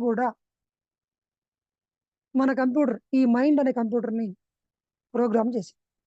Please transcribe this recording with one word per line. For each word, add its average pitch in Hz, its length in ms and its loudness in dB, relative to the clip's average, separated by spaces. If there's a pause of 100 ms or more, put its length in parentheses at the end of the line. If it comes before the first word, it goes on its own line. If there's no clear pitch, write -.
కూడా 240 260 0 (2000)
మన 269 180 2
కంప్యూటర్, 262 460 0 (140)
ఈ 262 160 4
మైండ్ 277 300 2
అనే 262 140 2
కంప్యూటర్‌ని 226 540 -4 (840)
ప్రోగ్రామ్ 233 380 0
చేసి 226 220 -6 (320)